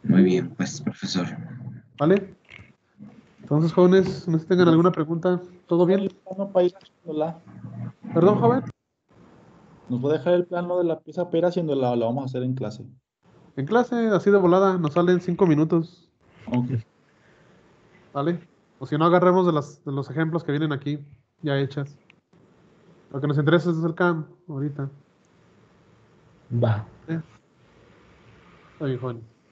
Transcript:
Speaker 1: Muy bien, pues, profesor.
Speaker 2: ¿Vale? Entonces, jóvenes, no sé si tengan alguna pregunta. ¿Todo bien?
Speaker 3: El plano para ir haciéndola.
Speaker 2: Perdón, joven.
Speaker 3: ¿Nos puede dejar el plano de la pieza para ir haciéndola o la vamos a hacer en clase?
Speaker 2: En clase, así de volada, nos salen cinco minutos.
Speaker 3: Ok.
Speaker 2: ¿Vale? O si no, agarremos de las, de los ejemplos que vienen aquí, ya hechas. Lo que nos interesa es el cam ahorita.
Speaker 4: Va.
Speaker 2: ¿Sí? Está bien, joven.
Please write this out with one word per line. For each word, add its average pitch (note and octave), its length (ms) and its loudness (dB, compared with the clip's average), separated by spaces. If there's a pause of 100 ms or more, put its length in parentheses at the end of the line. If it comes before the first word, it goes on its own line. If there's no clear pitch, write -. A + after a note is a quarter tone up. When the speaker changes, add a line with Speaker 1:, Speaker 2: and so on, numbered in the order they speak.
Speaker 1:
Muy F#2+ 200 4
bien, F2+ 320 2
pues, - 260 -6
profesor. - 460 -6 (680)
Speaker 2:
¿Vale? F#3+ 380 2 (1040)
Entonces, D#3+ 320 0
jóvenes, F#3 540 4
no D#3+ 100 0
sé D#3+ 60 -2
si - 60 -20
tengan F3+ 200 4
alguna E3 220 4
pregunta. E3+ 500 -2 (260)
¿Todo F3 180 2
bien? G3 160 2
Speaker 3:
El G3 80 -4
plano G3 420 -10
para F3+ 140 2
ir F3+ 100 -2
haciéndola. D#3+ 640 -8 (760)
Speaker 2:
Perdón, F#3+ 260 4
joven. A#3+ 240 2 (1300)
Speaker 3:
¿Nos B2+ 120 -4
puede C#3+ 160 0
dejar E3 180 0
el F3 100 0
plano F3 320 -4
de F3+ 60 0
la D#3+ 160 -2
pieza E3+ 260 -6
para F3 140 -4
ir E3+ 60 2
haciéndola D3+ 460 0
o A#2+ 40 -2
la A#2 100 0
vamos B2+ 180 -2
a - 20 -8
hacer C3 180 -6
en B2+ 100 -4
clase? A#2+ 320 -8 (720)
Speaker 2:
En C3+ 100 -4
clase, A#3 440 0
así G3+ 220 2
de G3+ 60 6
volada, F#3 400 4
nos D#3 160 -2
salen F3 260 2
cinco F3+ 260 0
minutos. D#3+ 640 0 (380)
Speaker 3:
Ok. B2 240 -2 (1400)
Speaker 2:
¿Vale? E3 260 -4 (400)
O C3 60 -12
si D3 120 -4
no, D#3+ 80 2
agarremos F3+ 400 4
de F3 60 2
las, C#3+ 320 -4
de C#3+ 80 -8
los C#3 180 -6
ejemplos D#3+ 340 -4
que D3 80 -6
vienen D3+ 200 -2
aquí, C#3+ 280 -6 (420)
ya C#3 180 -2
hechas. C#3 380 -6 (1120)
Lo C#3 80 -8
que C#3+ 80 -4
nos C#3+ 100 0
interesa E3 340 2
es D#3+ 120 -2
el E3+ 120 -2
cam E3+ 320 0 (200)
ahorita. C#3+ 420 -8 (1700)
Speaker 4:
Va. G#2+ 220 0 (220)
Speaker 2:
¿Sí? E3 80 -6 (1600)
Está D3+ 120 -10
bien, B2+ 140 -4
joven. A#2 400 -12 (120)